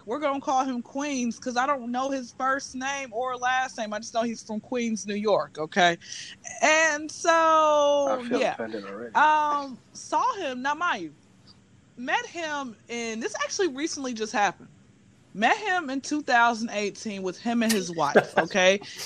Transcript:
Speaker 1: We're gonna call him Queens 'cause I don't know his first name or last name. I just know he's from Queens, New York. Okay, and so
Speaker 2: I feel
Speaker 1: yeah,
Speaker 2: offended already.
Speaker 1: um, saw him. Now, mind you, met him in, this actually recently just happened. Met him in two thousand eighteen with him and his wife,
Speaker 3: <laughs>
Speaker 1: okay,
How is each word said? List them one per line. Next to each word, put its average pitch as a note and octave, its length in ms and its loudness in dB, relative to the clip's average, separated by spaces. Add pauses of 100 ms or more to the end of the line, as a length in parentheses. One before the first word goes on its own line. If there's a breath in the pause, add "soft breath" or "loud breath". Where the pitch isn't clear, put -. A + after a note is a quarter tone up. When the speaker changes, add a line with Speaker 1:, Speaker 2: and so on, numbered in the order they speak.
Speaker 1:
We're C4+ 120 -4
gonna C#4 220 -2
call C4 240 0
him B3 160 -4
Queens C4+ 560 -4
'cause B3 180 -6
I B3+ 120 2
don't B3 240 -2
know C4 180 -2
his C4 220 -6
first C4+ 440 -2
name C4 380 -6
or B3 240 -4
last B3+ 400 0
name. G#3+ 160 -6
I G#3+ 60 -4
just - 140 -12
know A#3 100 0
he's A#3 200 -4
from G#3+ 160 -8
Queens, A#3 460 -4
New G3+ 100 -4
York. F#3 440 0
Okay, E3+ 380 4 (640 loud breath)
and D#4 480 4
so D4+ 1080 4
Speaker 2:
I A#3+ 80 -10
feel A#3+ 120 2
Speaker 1:
yeah, G#3 140 2
Speaker 2:
offended A3 320 -8
already. A3 300 -10
Speaker 1:
um, D4 640 2 (160)
saw D#4+ 300 -2 (140)
him. C4 260 -6
Now, C#4+ 100 -2
mind D#4 300 -2
you, D3+ 100 -12 (840)
met E4 300 -2
him D4 480 -6 (140)
in, A#3 320 -4
this A4 220 -6
actually G4+ 260 0
recently C4+ 440 -6
just G#3+ 200 -6
happened. G3+ 360 0 (640)
Met B3 240 4
him F#4 320 -2
in C4+ 120 -4
two D4+ 220 -4
thousand A#3 480 4
eighteen G3+ 520 -6
with F3+ 160 -4
him A#3 240 0
and A3 80 2
his F#3+ 180 0
wife, D#3 440 2
Speaker 3:
<laughs> - 40 -8
Speaker 1:
okay, F#3+ 440 4 (240 loud breath)